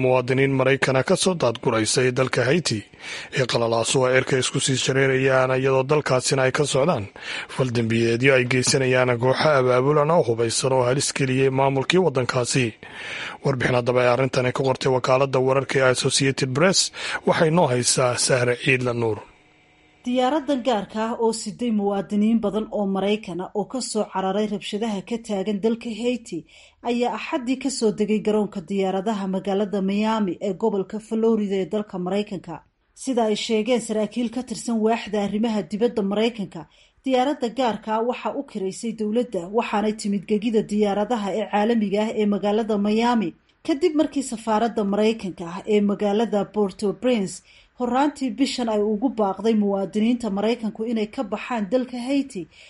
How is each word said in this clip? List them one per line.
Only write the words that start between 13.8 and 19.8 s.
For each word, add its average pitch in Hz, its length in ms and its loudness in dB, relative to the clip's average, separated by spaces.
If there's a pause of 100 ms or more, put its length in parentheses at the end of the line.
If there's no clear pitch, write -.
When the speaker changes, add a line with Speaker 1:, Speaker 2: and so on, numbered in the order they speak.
Speaker 1:
ay 123 80 4
arrintan 127 440 2
ka - 100 -2
qortay 131 300 0
wakaaladda 131 460 2
wararka 131 380 0
ee 131 140 4
Associated 135 600 0
Press 175 260 4 (460)
waxay 170 260 4
noo 170 160 4
haysaa 123 500 0
Sahre 123 400 2
Ciidla 123 360 0
Nuur. 113 260 -2 (880)